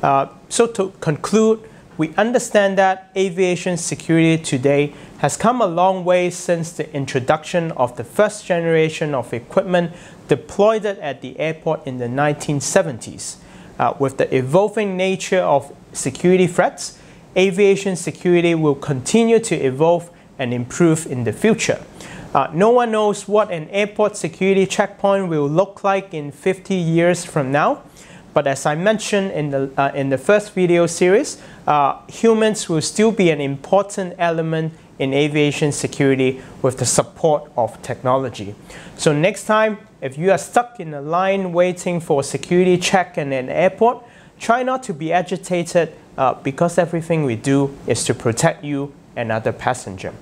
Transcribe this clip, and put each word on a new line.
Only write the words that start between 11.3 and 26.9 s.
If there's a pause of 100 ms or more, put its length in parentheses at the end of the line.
airport
in
the
nineteen
seventies. (420)
Uh,
with
the
evolving
nature
of (180)
security
threats, (380)
aviation
security
will
continue
to
evolve (300)
and
improve
in
the
future. (540)
Uh,
no
one
knows
what
an
airport
security
checkpoint
will
look
like
in
fifty
years